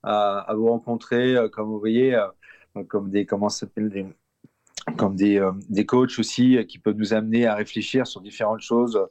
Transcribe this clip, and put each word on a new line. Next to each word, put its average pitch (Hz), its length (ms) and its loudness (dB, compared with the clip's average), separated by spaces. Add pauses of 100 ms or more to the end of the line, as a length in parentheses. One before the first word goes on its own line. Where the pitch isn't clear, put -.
à, 104 380 0
à 107 140 -6
vous 110 140 0
rencontrer, 120 680 0
euh, 113 120 2
comme 107 200 -6
vous 107 100 -6
voyez, 120 360 2
euh, - 720 -6
comme 98 220 -4
des, 101 160 0
comment 104 220 -2
ça - 120 -6
s'appelle, 107 300 -6
des, 98 160 -8 (920)
comme 98 200 0
des, 101 220 4
euh, 95 140 2 (160)
des 104 180 0
coachs 127 320 2
aussi, 127 380 4
euh, 113 80 0
qui - 140 -16
peuvent 104 180 -2
nous 107 180 -2
amener 113 320 2
à 107 80 2
réfléchir 110 520 -2
sur - 140 -14
différentes 107 400 -4
choses, 117 400 0 (100)